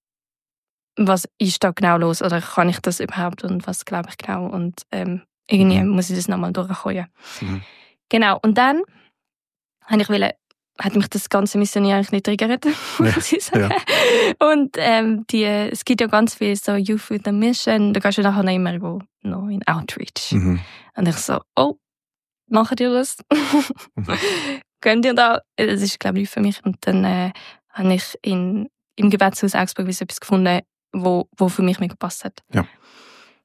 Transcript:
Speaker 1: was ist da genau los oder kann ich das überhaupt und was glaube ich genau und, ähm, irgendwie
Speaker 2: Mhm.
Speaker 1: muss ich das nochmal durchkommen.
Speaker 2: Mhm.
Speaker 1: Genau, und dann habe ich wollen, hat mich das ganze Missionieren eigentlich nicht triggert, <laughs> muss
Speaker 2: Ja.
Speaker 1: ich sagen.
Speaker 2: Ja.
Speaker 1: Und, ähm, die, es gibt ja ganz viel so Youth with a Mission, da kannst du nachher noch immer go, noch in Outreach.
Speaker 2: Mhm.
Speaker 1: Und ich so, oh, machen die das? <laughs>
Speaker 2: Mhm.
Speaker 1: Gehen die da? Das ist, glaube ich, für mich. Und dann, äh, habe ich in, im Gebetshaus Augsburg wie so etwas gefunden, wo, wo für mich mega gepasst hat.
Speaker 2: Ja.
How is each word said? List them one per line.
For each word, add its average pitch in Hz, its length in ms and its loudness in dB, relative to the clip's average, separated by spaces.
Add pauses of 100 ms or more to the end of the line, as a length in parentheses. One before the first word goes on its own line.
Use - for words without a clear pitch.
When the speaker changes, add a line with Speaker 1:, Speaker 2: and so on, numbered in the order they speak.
(960)
Speaker 1:
was 190 320 2 (100)
ist 185 260 0
da 190 80 4
genau 175 240 2
los 165 260 0
oder 175 180 0
kann 175 280 0
ich 180 120 0
das 180 200 -4
überhaupt 180 440 -6
und 185 220 -4
was - 180 -8
glaube 175 260 -8
ich - 80 -20
genau 180 280 -6
und, 175 360 -6 (100)
ähm, 185 300 -6 (260)
irgendwie 190 320 6
Speaker 2:
Mhm. 190 80 2
Speaker 1:
muss 185 220 0
ich 185 60 -4
das 180 120 -4
nochmal 180 240 -2
durchkommen. 185 540 -6 (340)
Speaker 2:
Mhm. 95 220 -6 (480)
Speaker 1:
Genau, 214 320 2
und 220 160 2
dann 269 240 4 (1000)
habe 214 180 2
ich 202 60 -4
wollen, 202 220 0 (480)
hat 196 160 -2
mich 202 140 2
das - 200 -6
ganze 202 300 0
Missionieren 202 400 2
eigentlich 202 140 -2
nicht 196 140 -2
triggert, 220 380 0
<laughs> - 340 -2
muss - 320 2
Speaker 2:
Ja. 320 80 2
Speaker 1:
ich 415 60 -6
sagen. - 260 0
Speaker 2:
Ja. 480 840 2
Speaker 1:
Und, 285 260 2
ähm, 220 520 2
die, 214 140 2
es 208 400 -2
gibt 233 160 2
ja 233 60 2
ganz 220 280 2
viel 208 220 0
so 202 180 -2
Youth 202 360 -2
with 208 160 -4
a 208 60 0
Mission, 214 600 2
da 202 80 0
kannst 202 180 2
du 208 40 2
nachher 196 200 2
noch 185 100 2
immer 180 260 -2
go, 175 220 -8 (220)
noch 190 260 -6
in 202 180 -6
Outreach. - 640 -6
Speaker 2:
Mhm. 92 280 0 (360)
Speaker 1:
Und 185 120 0
ich 160 80 0
so, - 240 -4 (160)
oh, 294 200 2 (720)
machen 226 280 2
die 247 80 0
das? 247 320 0 (140)
<laughs> 294 640 0
Speaker 2:
Mhm. - 200 -4 (640)
Speaker 1:
Gehen 226 220 2
die 247 120 2
da? 240 260 2 (160)
Das 208 240 0
ist, 202 180 -4
glaube 190 220 -2
ich, 202 80 -2
für - 120 -6
mich. 202 240 -2
Und 185 180 -2
dann, 190 220 2
äh, 185 280 -2 (380)
habe 185 240 0
ich - 280 -4
in, 190 460 -2 (280)
im 208 140 4
Gebetshaus 196 440 2
Augsburg 185 320 -2
wie 185 80 -2
so 180 100 -8
etwas - 160 -12
gefunden, 185 400 2 (320)
wo, 180 340 0 (120)
wo 185 100 2
für 180 140 -2
mich 180 180 2
mega 175 140 -4
gepasst - 300 -10
hat. - 160 -16 (120)
Speaker 2:
Ja. 113 140 0 (800)